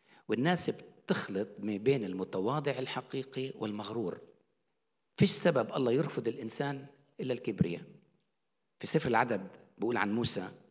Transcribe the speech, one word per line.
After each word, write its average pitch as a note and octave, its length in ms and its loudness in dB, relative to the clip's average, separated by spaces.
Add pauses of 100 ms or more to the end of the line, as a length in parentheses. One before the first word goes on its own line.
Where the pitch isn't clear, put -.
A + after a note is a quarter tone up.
(280)
والناس C#3 420 2
بتخلط - 760 -4 (120)
ما G#2 180 -2
بين A#2+ 260 2
المتواضع G2 680 -2
الحقيقي C3 840 -6
والمغرور. G#2 680 -4 (920)
فيش G3 140 8
سبب - 460 2
الله B2+ 160 4
يرفض C3+ 360 2
الإنسان C3+ 580 -4 (340)
إلا C3 140 -2
الكبرياء. F#2 480 0 (960)
في - 80 -8
سفر D3+ 220 2
العدد A2+ 380 2 (300)
بقول A#2 200 0
عن G2+ 140 2
موسى: G#2+ 400 0 (200)